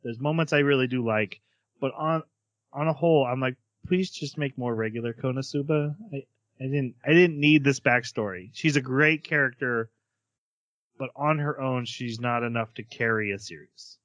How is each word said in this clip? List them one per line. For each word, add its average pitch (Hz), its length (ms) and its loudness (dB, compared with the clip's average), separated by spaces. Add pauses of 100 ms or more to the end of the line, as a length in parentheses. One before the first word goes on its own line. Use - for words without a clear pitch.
There's 117 160 -8
moments 156 340 0
I 147 60 4
really 139 280 4
do 123 180 -2
like, 107 360 -2 (400)
but 131 160 -2
on, 160 260 -2 (480)
on 147 160 -2
a 160 60 2
whole, 151 320 4
I'm 127 160 -2
like, 127 160 -2 (300)
"Please 185 240 0
just - 260 -10
make 139 200 -4
more 123 160 -2
regular 113 400 -4
Konosuba." 143 800 -2 (180)
I, 139 100 -10 (360)
I 127 40 -8
didn't, 135 320 -2 (100)
I 135 80 -2
didn't 170 260 6
need 147 240 6
this 139 160 2
backstory. 110 760 -2
She's 151 240 -2
a 135 40 2
great 151 420 2
character, 123 680 -2 (1080)
but 131 180 -8
on 151 240 0
her 147 220 -2
own, 127 240 -2
she's 117 340 -8
not 120 240 0
enough 117 320 -4
to 107 80 -12
carry 110 480 -2
a 98 80 -4
series. - 640 -20